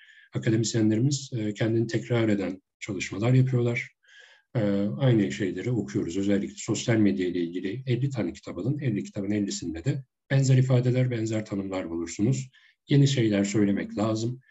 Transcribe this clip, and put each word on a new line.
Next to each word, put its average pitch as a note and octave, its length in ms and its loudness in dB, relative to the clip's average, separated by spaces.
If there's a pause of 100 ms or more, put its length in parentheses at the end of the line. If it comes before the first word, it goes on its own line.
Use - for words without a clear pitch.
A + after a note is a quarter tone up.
(340)
akademisyenlerimiz, A2 960 2
e, G#2+ 220 -4
kendini A2+ 320 0
tekrar A2+ 420 0
eden F#2 340 -2 (180)
çalışmalar G#2 520 -2
yapıyorlar. B2 580 2 (680)
Ee, A#2+ 40 2 (380)
aynı A2+ 340 4
şeyleri F#2 380 -4
okuyoruz. F#2+ 460 -2
Özellikle G2 400 0
sosyal A2+ 400 -2
medya F#2+ 300 2
ile F2 140 -2
ilgili F2+ 460 -6
elli B2+ 240 0
tane F2 220 -4
kitap - 260 -12
alın. B2+ 200 -4
Elli G#2+ 260 -2
kitabın G2 260 -6
ellisinde F2+ 540 -4
de C#3+ 200 -4 (260)
benzer C3+ 280 4
ifadeler, B2+ 520 2
benzer A2 340 -2
tanımlar F#2+ 460 -6
bulursunuz. G2 580 -2 (400)
Yeni C#3 200 6
şeyler G#2 360 2
söylemek G2+ 540 0
lazım. A2+ 420 -2 (100)